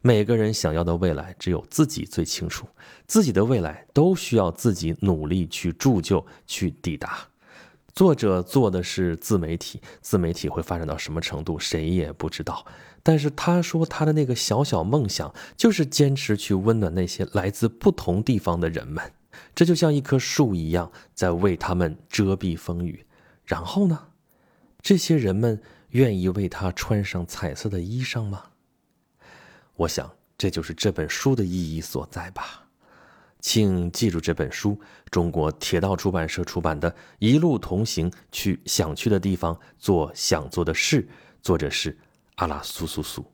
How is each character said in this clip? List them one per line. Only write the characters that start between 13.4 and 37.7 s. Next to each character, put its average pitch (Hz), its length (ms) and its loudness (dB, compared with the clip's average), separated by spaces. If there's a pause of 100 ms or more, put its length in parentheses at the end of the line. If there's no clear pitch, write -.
说 165 200 0
他 160 220 -2
的 151 80 4
那 151 120 2
个 127 100 0
小 117 280 0
小 95 200 0
梦 113 260 2
想， - 240 -6 (240)
就 233 140 6
是 175 140 0
坚 139 300 2
持 110 220 0
去 - 160 -2
温 107 260 2
暖 90 140 0
那 90 120 0
些 - 280 -6
来 95 160 0
自 113 180 0
不 - 240 4
同 92 320 -2
地 120 140 2
方 87 240 0
的 82 80 0
人 80 180 -6
们。 76 240 -10 (440)
这 175 100 6
就 175 80 4
像 160 200 4
一 143 60 2
棵 135 200 0
树 - 340 2
一 80 160 -2
样， 85 200 0 (240)
在 92 180 0
为 87 260 2
他 - 160 -4
们 87 240 0 (100)
遮 98 280 2
蔽 90 200 -4
风 87 300 -6
雨。 - 200 -10 (380)
然 - 220 -4
后 196 220 0
呢？ 160 200 -2 (720)
这 - 140 6
些 165 220 2
人 101 180 2
们 110 240 2 (300)
愿 120 280 4
意 92 120 2
为 95 180 0
他 90 240 -2
穿 104 320 0
上 87 220 -4
彩 - 300 -6
色 - 120 -8
的 98 140 -2
衣 113 220 -4
裳 120 200 -4
吗？ 98 200 -8 (1300)
我 85 120 0
想， 71 220 -6 (280)
这 98 120 -2
就 82 120 -4
是 80 120 -10
这 98 180 0
本 78 180 -4
书 - 260 0
的 113 80 0
意 87 320 -2
义 80 60 -4
所 69 280 -8
在 87 220 -12
吧。 - 280 -14 (800)
请 92 520 2
记 107 200 0
住 82 100 -2
这 85 140 -2
本 73 160 -2
书， 104 280 -2 (300)
中 87 220 0
国 78 220 0
铁 - 280 -2
道 98 140 2
出 92 160 -2
版 82 180 -2
社 - 140 -6
出 85 180 -6
版 80 180 -2
的 85 120 0 (260)
《一 120 220 4
路 156 180 4
同 92 260 -2